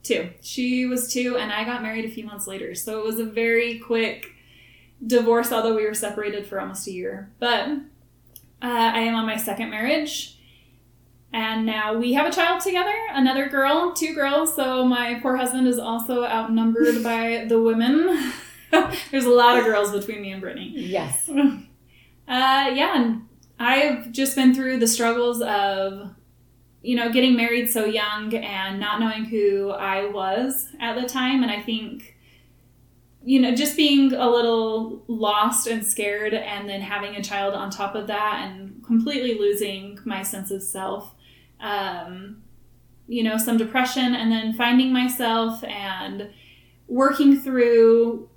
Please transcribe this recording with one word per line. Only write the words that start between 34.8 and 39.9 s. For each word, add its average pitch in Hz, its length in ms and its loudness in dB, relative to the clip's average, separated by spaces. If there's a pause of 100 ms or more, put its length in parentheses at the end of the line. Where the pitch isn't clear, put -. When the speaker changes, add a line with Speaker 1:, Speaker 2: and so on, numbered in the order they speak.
Speaker 1:
lost 214 600 0
and 226 180 -4
scared, 208 480 -2
and 202 340 -6
then 196 120 -8
having 202 340 -8
a 208 80 -8
child 196 320 -4
on 196 160 -8
top 202 240 -6
of 208 140 -6
that 208 360 -2
and 190 400 -14
completely 233 540 0
losing 202 640 -2